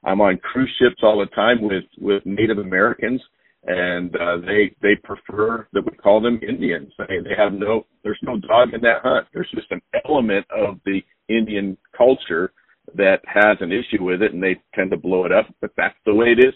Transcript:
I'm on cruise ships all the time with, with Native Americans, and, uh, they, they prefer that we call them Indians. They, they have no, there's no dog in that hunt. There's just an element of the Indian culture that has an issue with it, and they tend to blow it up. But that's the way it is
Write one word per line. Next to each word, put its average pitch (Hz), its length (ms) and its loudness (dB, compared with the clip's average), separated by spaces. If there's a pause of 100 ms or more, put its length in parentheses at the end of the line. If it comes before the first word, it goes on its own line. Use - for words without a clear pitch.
I'm 98 160 -2
on 95 200 4
cruise - 420 -4
ships 120 220 2
all 107 160 4
the 98 140 -4
time 113 280 2
with, 98 220 -4 (140)
with 98 280 -2
Native 104 320 -2
Americans, 107 640 -2 (440)
and, 87 500 -4
uh, 87 300 -2
they, 101 360 0
they 104 200 4
prefer 107 680 -6
that 101 140 -4
we 113 60 -4
call 104 280 4
them 113 260 0
Indians. 85 520 -6
They, 92 260 -6
they 87 140 -6
have 101 160 0
no, 104 320 -4 (180)
there's 104 200 -6
no 123 160 -6
dog 120 340 2
in 117 80 -8
that 117 220 2
hunt. 131 300 0
There's - 220 -8
just - 160 -10
an 87 100 -8 (220)
element 110 460 0
of 104 360 -4
the 98 160 -2 (280)
Indian 104 480 -2 (200)
culture 95 540 2 (440)
that 95 300 4
has 104 360 4
an 87 100 -4
issue 95 320 -4
with 92 200 -2
it, - 100 0
and 87 80 -8
they 92 180 -2 (140)
tend 95 160 -2
to 95 80 -2
blow 90 280 -2
it 87 60 0
up. 95 140 2 (160)
But 107 160 -10
that's 98 180 -4 (100)
the 107 100 2
way 117 220 4
it - 20 2
is 131 160 6